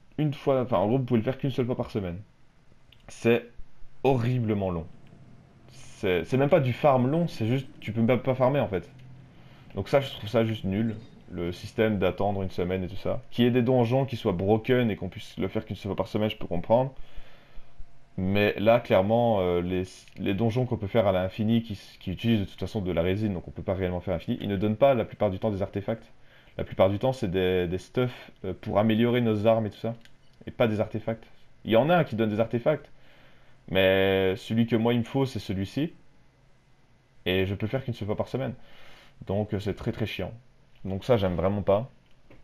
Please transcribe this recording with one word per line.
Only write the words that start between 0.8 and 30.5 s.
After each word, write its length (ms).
gros 100
vous 60
pouvez 160
le 40
faire 140
qu'une 120
seule 140
fois 100
par 160
semaine. 280
C'est 400
horriblement 640
long. 140
C'est, 540
c'est 120
même 140
pas 100
du 140
farm 360
long, 180
c'est 180
juste, 200
tu 120
peux 100
même 180
pas 140
farmer 260
en 80
fait. 220
Donc 140
ça, 120
je 100
trouve 180
ça 160
juste 200
nul, 320
le 200
système 480
d'attendre 440
une 80
semaine 340
et 40
tout 80
ça. 340
Qu'il 160
y 20
ait 20
des 120
donjons 420
qui 120
soient 160
broken 580
et 60
qu'on 120
puisse 300
le 100
faire 160
qu'une 120
seule 120
fois 80
par 120
semaine, 200
je 80
peux 100
comprendre. 460
Mais 400
là, 220
clairement, 600
euh, 220
les, 220
les 160
donjons 320
qu'on 100
peut 120
faire 180
à 60
l'infini, 500
qui, 100
s-, 280
qui 120
utilisent 280
de 40
toute 160
façon 220
de 100
la 80
résine, 320
donc 160
on 20
peut 120
pas 100
réellement 280
faire 140
infini, 280
ils 60
ne 100
donnent 180
pas 160
la 140
plupart 240
du 80
temps 120
des 120
artefacts. 500
La 60
plupart 260
du 80
temps, 160
c'est 160
des, 360
des 120
stuffs, 520
euh, 160
pour 180
améliorer 440
nos 240
armes 180
et 60
tout 80
ça, 160
et 40